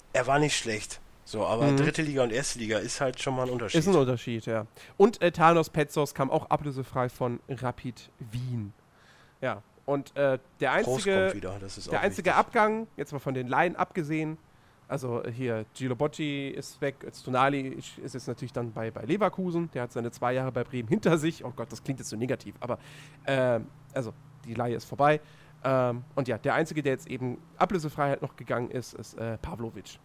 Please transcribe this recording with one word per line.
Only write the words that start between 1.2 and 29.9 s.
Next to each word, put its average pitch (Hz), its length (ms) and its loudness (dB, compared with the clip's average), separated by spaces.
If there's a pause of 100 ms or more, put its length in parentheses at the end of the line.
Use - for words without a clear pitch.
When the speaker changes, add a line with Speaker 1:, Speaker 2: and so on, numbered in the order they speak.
Speaker 1:
so, 104 200 -2
aber 113 220 4
Speaker 2:
Mhm. 139 100 6
Speaker 1:
dritte 147 240 2
Liga 143 220 2
und 117 80 0
erste 127 260 -2
Liga 110 220 0
ist - 220 -4
halt 131 200 -2
schon 135 140 -2
mal 127 80 0
ein 127 80 -2
Unterschied. 120 300 0
Speaker 2:
Ist 156 60 2
ein 196 80 6
Unterschied, 123 520 2
ja. 113 180 -2 (300)
Und, 202 260 8
äh, 175 100 6
Thanos 165 380 6
Petsos 147 460 0
kam 135 160 0
auch 151 180 0
ablösefrei 135 600 -2
von 120 300 -4 (100)
Rapid 127 600 -6 (220)
Wien. 120 420 -4 (680)
Ja, 110 200 -4 (240)
und, 143 300 -2
äh, 135 240 2 (220)
der 135 80 2 (120)
Speaker 1:
Prost - 60 2 (200)
Speaker 2:
einzige, 190 180 4
Speaker 1:
kommt 190 100 0
wieder, 98 240 -8
das 98 180 -12
ist - 140 -10
Speaker 2:
der - 80 2
Speaker 1:
auch - 40 -2
Speaker 2:
einzige 190 260 0
Speaker 1:
wichtig. 147 100 4
Speaker 2:
Abgang, 220 560 2
jetzt - 160 -8
mal 143 80 -6
von 135 160 -2
den 127 120 -4
Laien 139 280 4
abgesehen, 156 640 -2 (500)
also, 123 360 -2
äh, 123 80 -6
hier, 117 340 -2 (100)
Gilo 127 200 -2
Bocci 143 520 -2
ist - 340 -10
weg, 139 220 -2
Öztunali 135 640 0
ist, 135 320 -12
ist - 160 -10
jetzt 123 120 -10
natürlich 123 260 -6
dann 120 180 -4
bei, 113 180 -6
bei 110 140 -10
Leverkusen, 175 720 0
der 123 100 -2
hat 123 80 -8
seine 123 200 -4
zwei 123 220 0
Jahre 131 180 0
bei 123 120 -2
Bremen 120 240 -6
hinter 170 320 4
sich. 156 240 -4
Oh 123 80 -8
Gott, 117 200 -8
das 110 120 -14
klingt 135 160 -4
jetzt 113 100 -10
so 117 60 -8
negativ, 113 460 -4
aber, 120 180 -4 (480)
ähm, 127 400 2 (260)
also, 117 200 -4 (320)
die 117 100 -10
Leihe 120 220 -2
ist - 80 -10
vorbei. 147 340 4 (440)
Ähm, 123 400 2 (100)
und 139 140 0
ja, 117 100 0
der 131 160 0
einzige, 151 300 0
der 135 100 2
jetzt - 140 -6
eben 123 340 -4 (160)
ablösefrei 156 520 0
halt 139 120 0
noch - 140 -6
gegangen 120 340 -4
ist, 120 240 -8
ist, - 240 -14
äh, 113 220 -6
Pavlovic. 107 640 -10